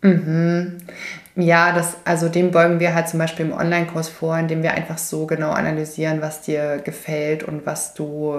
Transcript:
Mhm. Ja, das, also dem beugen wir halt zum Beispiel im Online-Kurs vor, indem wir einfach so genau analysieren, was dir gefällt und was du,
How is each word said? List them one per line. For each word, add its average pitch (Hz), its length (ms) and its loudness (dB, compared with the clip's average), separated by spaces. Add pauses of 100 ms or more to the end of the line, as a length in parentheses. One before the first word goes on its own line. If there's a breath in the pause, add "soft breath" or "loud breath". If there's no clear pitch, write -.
Mhm. 170 760 2 (580 loud breath)
Ja, 170 360 6
das, 170 320 0
also 170 240 0
dem 180 220 4
beugen 170 300 6
wir 170 140 2
halt 165 140 0
zum 165 120 -2
Beispiel 160 260 -2
im 147 60 -2
Online-Kurs 165 560 0
vor, 165 280 -2
indem 160 260 0
wir 160 120 0
einfach 160 240 -6
so 156 280 -4
genau 156 240 -2
analysieren, 156 720 -2
was 151 220 -8
dir 147 360 -2
gefällt 151 640 -4
und 151 200 -8
was - 300 -6
du, 151 440 -4